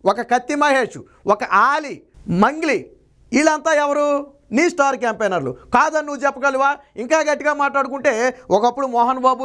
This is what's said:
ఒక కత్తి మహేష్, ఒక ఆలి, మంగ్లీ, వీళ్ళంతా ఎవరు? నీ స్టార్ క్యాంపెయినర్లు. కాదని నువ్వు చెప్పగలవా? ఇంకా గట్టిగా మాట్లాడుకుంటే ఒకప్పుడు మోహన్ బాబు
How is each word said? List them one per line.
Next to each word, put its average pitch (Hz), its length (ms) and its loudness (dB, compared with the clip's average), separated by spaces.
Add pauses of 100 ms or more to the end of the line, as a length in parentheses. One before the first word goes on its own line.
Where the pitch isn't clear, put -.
ఒక 202 160 0 (120)
కత్తి 247 220 0 (100)
మహేష్, 262 360 0 (340)
ఒక 208 100 -4 (260)
ఆలి, 285 260 -4 (480)
మంగ్లీ, 294 340 0 (540)
వీళ్ళంతా 302 400 0 (140)
ఎవరు? 294 220 0 (480)
నీ 302 140 2
స్టార్ 277 320 0
క్యాంపెయినర్లు. 190 480 -2 (240)
కాదని 302 320 2
నువ్వు 285 180 -8
చెప్పగలవా? 277 460 0 (320)
ఇంకా 302 160 0 (100)
గట్టిగా 294 320 0
మాట్లాడుకుంటే 262 720 0 (220)
ఒకప్పుడు 240 380 0
మోహన్ 240 320 0
బాబు 262 180 0